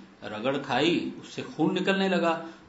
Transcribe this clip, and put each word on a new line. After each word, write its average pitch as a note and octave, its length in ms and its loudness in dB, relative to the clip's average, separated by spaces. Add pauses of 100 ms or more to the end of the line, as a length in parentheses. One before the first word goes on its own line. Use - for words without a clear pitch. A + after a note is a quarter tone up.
(240)
رگڑ G#2+ 340 0
کھائی، C3+ 520 2 (120)
اس - 120 -16
سے - 80 -8 (140)
خون F#3 200 2
نکلنے F#3+ 340 2
لگا E3 360 2 (240)